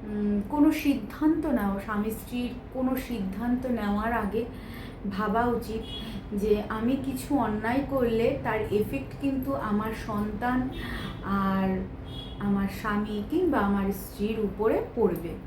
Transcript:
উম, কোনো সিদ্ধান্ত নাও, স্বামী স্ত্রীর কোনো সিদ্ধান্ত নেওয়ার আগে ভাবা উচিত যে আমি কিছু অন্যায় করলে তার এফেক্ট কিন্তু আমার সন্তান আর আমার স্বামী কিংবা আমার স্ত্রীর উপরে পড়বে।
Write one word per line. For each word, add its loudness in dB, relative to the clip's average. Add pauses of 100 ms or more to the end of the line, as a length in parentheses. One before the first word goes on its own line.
উম, 0 (160)
কোনো 8 (160)
সিদ্ধান্ত 2 (160)
নাও, 2 (100)
স্বামী 0
স্ত্রীর -4 (240)
কোনো 2 (160)
সিদ্ধান্ত -2 (160)
নেওয়ার 0 (120)
আগে 0 (760)
ভাবা 2 (140)
উচিত -4 (600)
যে 4 (240)
আমি 2 (120)
কিছু -4 (160)
অন্যায় 2 (100)
করলে 4 (180)
তার 0 (180)
এফেক্ট -2 (100)
কিন্তু 0 (200)
আমার 0 (140)
সন্তান 0 (880)
আর 2 (800)
আমার 2 (100)
স্বামী -2 (140)
কিংবা 4 (100)
আমার 2 (120)
স্ত্রীর -4 (100)
উপরে 2 (200)
পড়বে। 2 (140)